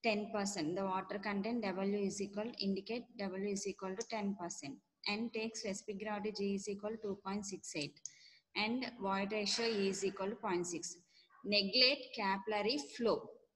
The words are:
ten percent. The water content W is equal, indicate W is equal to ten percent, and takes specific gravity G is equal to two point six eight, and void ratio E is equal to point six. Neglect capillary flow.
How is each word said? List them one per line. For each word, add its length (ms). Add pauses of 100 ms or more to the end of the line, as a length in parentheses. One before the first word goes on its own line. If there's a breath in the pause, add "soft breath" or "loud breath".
ten 280
percent. 440
The 80
water 340
content 460
W 340
is 240
equal, 380
indicate 460 (120)
W 320
is 160
equal 340
to 80
ten 320
percent, 360 (320)
and 260
takes 280
specific 420
gravity 340
G 180
is 140
equal 220
to 100
two 240
point 180
six 320
eight, 240 (560 loud breath)
and 360 (100)
void 300
ratio 340
E 240
is 160
equal 240
to 60
point 320
six. 300 (460 loud breath)
Neglect 600 (120)
capillary 640 (180)
flow. 360 (240)